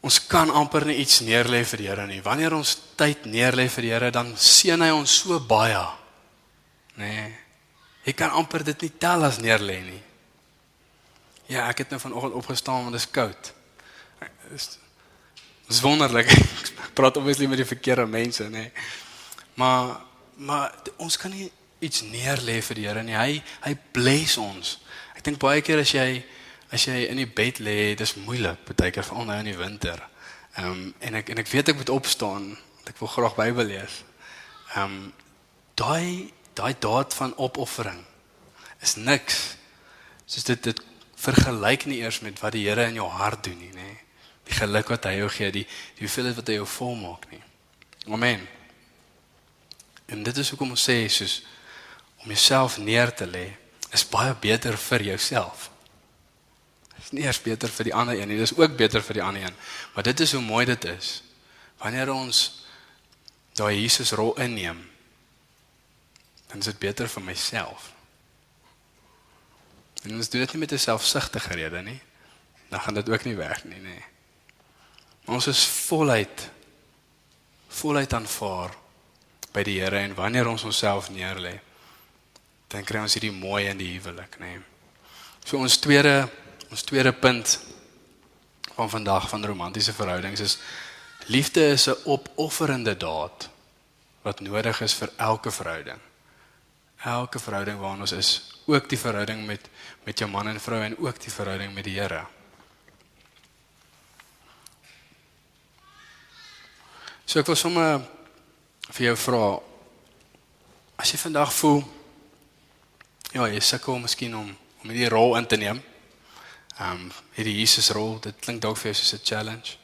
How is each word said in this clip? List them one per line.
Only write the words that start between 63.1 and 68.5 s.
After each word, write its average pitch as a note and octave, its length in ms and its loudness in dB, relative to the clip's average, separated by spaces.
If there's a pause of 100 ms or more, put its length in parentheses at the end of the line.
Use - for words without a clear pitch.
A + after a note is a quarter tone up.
daai G#2 180 2
Jesus A2+ 400 0
rol A2 240 2
inneem, F#2+ 400 -4 (1700)
dan G2+ 160 -8
is A2 80 -2
dit G#2 80 -12
beter G#2 320 -4
vir F#2+ 160 -10
myself. - 600 -6 (2250)